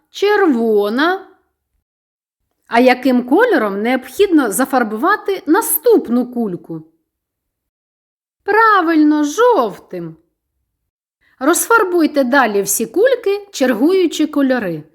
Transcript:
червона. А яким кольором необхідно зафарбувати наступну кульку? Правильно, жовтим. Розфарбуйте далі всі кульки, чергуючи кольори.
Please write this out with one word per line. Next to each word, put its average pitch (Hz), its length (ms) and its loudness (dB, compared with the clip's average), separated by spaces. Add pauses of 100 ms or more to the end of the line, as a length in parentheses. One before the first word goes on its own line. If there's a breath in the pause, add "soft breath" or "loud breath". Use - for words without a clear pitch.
(100)
червона. 285 1160 0 (1400)
А 233 140 0
яким 247 480 2
кольором 254 540 0
необхідно 262 680 0
зафарбувати 262 920 -2
наступну 294 880 0
кульку? 175 500 -8 (1600)
Правильно, 339 840 2
жовтим. 240 920 -2 (1200)
Розфарбуйте 320 840 0
далі 233 380 0
всі 214 240 -4
кульки, 403 680 -2
чергуючи 294 720 0
кольори. 247 580 -4 (100)